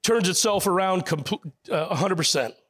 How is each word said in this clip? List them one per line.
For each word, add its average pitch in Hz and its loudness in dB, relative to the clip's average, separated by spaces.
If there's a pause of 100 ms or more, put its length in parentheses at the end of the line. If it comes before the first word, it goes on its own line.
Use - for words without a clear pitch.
turns 226 2
itself 196 0
around 185 2
compl-, 160 -4 (300)
uh, 160 0
a 185 -2
hundred 185 2
percent. 139 0 (160)